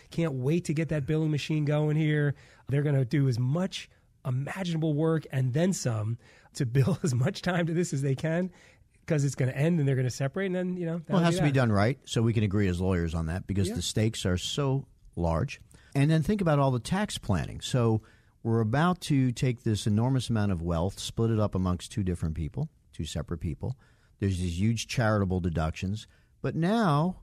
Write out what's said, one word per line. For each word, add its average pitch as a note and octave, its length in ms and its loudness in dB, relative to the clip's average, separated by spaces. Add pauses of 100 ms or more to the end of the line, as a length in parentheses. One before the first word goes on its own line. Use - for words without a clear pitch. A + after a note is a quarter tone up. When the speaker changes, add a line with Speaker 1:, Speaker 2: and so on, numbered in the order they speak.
(120)
Speaker 1:
can't E3 220 -2
wait D3 320 0
to E3 100 -2
get D#3 140 -2
that D3+ 180 -4
billing D#3 240 0
machine D3+ 340 0
going D3+ 320 2
here. D3+ 380 2 (340)
They're C#3 140 0
gonna C#3 220 2
do C#3 220 2
as A#2 120 2
much D3+ 500 -2 (340)
imaginable D#3 720 -2
work D#3+ 380 0
and C3 220 0
then F3 200 2
some A2 460 -2 (340)
to C#3+ 140 -2
bill C3+ 320 2
<laughs> - 40 -20
as C3+ 120 0
much E3 260 0
time F3 240 0
to E3 80 -2
this E3+ 180 0
as C#3 120 -2
they C#3 120 2
can, E3 360 -2 (540)
'cause D3 200 2
it's C3+ 100 -2
gonna C3 160 0
end D#3+ 280 2
and C#3 80 2
they're C3+ 100 2
gonna B2+ 120 0
separate, C#3 380 -4
and F3+ 80 -2
then, F3+ 220 -4
you F3+ 80 -4
know, E3 80 -4
Speaker 2:
Well, F3 60 -6
it D#3 80 -12
Speaker 1:
that'll F3 180 2
Speaker 2:
has E3+ 100 4
Speaker 1:
be F#3 40 0
Speaker 2:
to F#3 60 2
be D3 60 4
Speaker 1:
that. C3+ 40 2
Speaker 2:
done B2 180 4
right, G#2 320 2
so - 160 0
we A#2 120 4
can A2 100 2
agree G2+ 260 2
as F2 100 0
lawyers F2 340 0
on E2 120 -2
that, E2+ 220 -4
because G2 200 0
Speaker 1:
Yeah. G#3+ 80 -4
Speaker 2:
the F2+ 60 -4
stakes A2 440 -2
are F2+ 120 2
so C3+ 480 -2 (320)
large. E2+ 420 0 (340)
And C#3 160 2
then D#3+ 140 4
think G#3 180 0
about D#3+ 180 2
all C3+ 120 2
the B2 80 0
tax G3 380 -4
planning. - 420 -4
So A#2 420 2 (420)
we're A2+ 180 2
about D3 400 0
to C3 320 2
take B2 300 -2
this A2 220 0
enormous A#2 440 2
amount G#2 240 0
of E2 80 -2
wealth, E2+ 380 -2
split A2+ 320 -2
it A2 80 2
up G#2 140 0
amongst F#2 380 -2
two G#2+ 120 -2
different E2+ 320 -2
people, E2+ 340 -6 (240)
two - 120 -8
separate D#2+ 340 -6
people. F2+ 380 -6 (420)
There's G2 200 0
these F2 200 -2
huge A2 280 0
charitable G2+ 540 2
deductions. E2+ 680 -2 (340)
But C3+ 140 -4
now F3 680 0